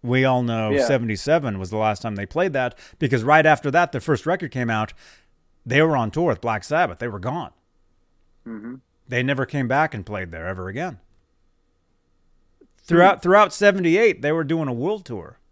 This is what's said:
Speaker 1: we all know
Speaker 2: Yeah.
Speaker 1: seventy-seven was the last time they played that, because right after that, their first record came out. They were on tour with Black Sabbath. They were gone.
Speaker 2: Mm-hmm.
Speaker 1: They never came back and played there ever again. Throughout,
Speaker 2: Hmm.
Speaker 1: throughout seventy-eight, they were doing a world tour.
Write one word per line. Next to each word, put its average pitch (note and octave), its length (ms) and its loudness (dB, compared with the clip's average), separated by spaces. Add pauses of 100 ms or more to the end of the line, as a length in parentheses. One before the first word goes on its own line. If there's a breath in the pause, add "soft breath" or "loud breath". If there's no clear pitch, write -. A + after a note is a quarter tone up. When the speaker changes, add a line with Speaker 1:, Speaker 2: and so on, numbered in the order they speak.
Speaker 1:
we B2+ 220 2
all B2+ 180 2
know A2+ 280 -2
Speaker 2:
Yeah. C#3 140 2
Speaker 1:
seventy-seven A#2+ 720 0
was F#2 140 -8
the G#2+ 60 -4
last G#2+ 260 0
time A2 120 -6
they G2+ 120 -6
played E3+ 260 -2
that, B2+ 240 -2 (220 loud breath)
because A#2+ 240 0
right D3+ 220 6
after D3 260 4
that, E3+ 200 2
their C#3 100 -4
first - 260 -2
record F3+ 240 -4
came A#2+ 180 -4
out. G#2+ 240 -4 (720 soft breath)
They B2+ 160 2
were D#3 160 4
on A2 140 -2
tour E3 160 -2
with A#2+ 140 -2
Black A2 220 -4
Sabbath. D3+ 360 -2
They A#2+ 80 -6
were G2+ 120 -8
gone. B2+ 320 -8 (960)
Speaker 2:
Mm-hmm. A#2 300 -14 (320)
Speaker 1:
They B2 160 -4
never C3+ 220 -2
came C#3 220 -6
back C#3+ 260 0
and G2+ 120 -10
played F#2 260 -10
there E2 160 -12
ever F#2 200 -8
again. A#2 320 -10 (1800)
Throughout, F3+ 340 6
Speaker 2:
Hmm. - 40 -18
Speaker 1:
throughout F#3+ 320 4
seventy-eight, F#3+ 680 2
they D3 120 0
were E3 100 -2
doing D#3 240 -2
a B2+ 60 -4
world F3 320 -4
tour. G2 340 -12 (120)